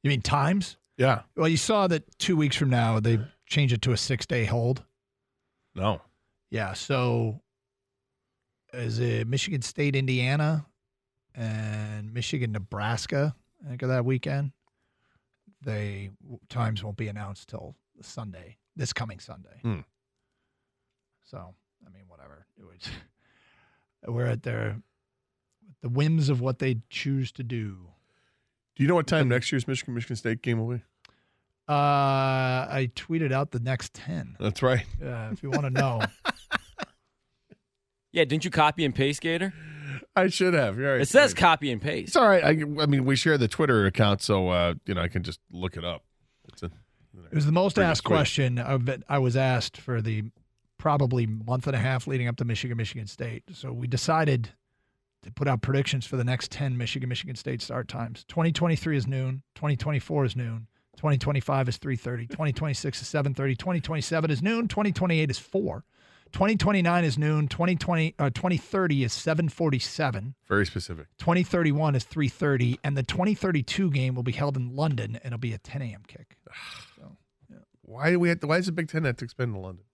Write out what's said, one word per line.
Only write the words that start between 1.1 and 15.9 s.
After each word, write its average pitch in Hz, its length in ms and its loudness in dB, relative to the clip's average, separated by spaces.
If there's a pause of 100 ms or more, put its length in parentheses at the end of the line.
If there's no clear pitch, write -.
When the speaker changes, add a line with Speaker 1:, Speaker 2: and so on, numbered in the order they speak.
Speaker 1:
Well, 160 100 2
you 165 80 4
saw 202 320 4
that 165 320 -2
two 180 160 2
weeks 151 220 4
from 139 120 2
now, 113 300 4
they 113 180 4 (280)
change 139 260 2
it 117 120 0
to 127 100 2
a 104 40 2
six-day 120 460 -2
hold. 120 400 0 (880)
Speaker 2:
No. 92 280 0 (500)
Speaker 1:
Yeah, 101 220 -4
so 120 680 -2 (1300)
is 117 260 -4
it 117 260 0
Michigan 135 360 -2
State, 143 340 -2
Indiana, 135 720 2 (680)
and 107 800 -6
Michigan, 120 380 -2
Nebraska, 107 840 -2 (320)
I 143 40 -14
think, 123 140 -8
of 127 40 -2
that 127 160 2
weekend? 139 480 0 (1080)
They, 104 480 -6 (120)